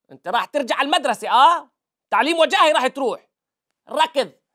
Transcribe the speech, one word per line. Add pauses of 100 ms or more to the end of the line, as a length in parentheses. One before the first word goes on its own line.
(100)
أنت
راح
ترجع
المدرسة،
آه؟ (400)
تعليم
وجاهي
راح
تروح. (600)
ركض، (220)